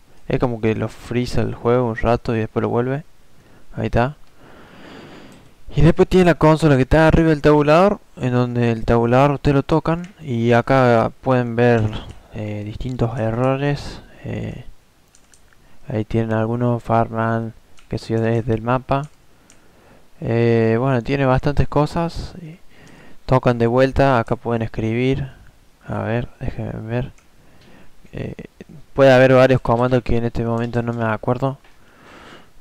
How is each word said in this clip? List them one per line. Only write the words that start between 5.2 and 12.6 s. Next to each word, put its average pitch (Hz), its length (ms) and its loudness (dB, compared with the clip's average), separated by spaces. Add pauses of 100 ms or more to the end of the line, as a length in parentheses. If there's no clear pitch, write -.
Y 143 80 4
después 165 260 4
tiene 185 180 4
la 165 80 4
consola 156 400 4
que 127 80 4
está 156 240 4
arriba 160 240 4
del 147 100 0
tabulador, 151 600 4 (160)
en 127 160 -2
donde 120 400 0
el 113 120 -4
tabulador 120 460 4
ustedes 143 240 0
lo 139 80 2
tocan 165 580 -2
y 120 320 -2
acá 117 680 4
pueden 123 340 -2
ver, 120 280 4 (520)
eh, 104 300 -10